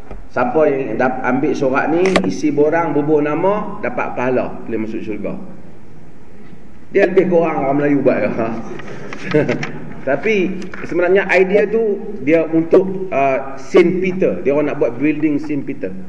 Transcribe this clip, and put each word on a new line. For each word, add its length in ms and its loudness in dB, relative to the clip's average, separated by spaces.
Siapa 400 0
yang 320 -2
dap-, 240 0
ambil 320 0
surat 320 0
ni, 160 2
isi 240 -2
borang, 400 2
bubuh 320 2
nama, 560 -2
dapat 320 -4
pahala, 560 -2
boleh 160 -4
masuk 160 -6
syurga. 360 -6
Dia 160 4
lebih 200 4
kurang 360 2
orang 160 2
Melayu 200 4
buat. 280 2
<laughs> 1800 -4
Tapi 560 0
sebenarnya 400 2
idea 400 4
tu 320 0
dia 240 4
untuk, 640 2
uh, 480 0
Saint 400 4
Peter. 400 0
Dia 160 2
orang 160 0
nak 80 -4
buat 160 0
building 400 0
Saint 320 -4
Peter. 240 -6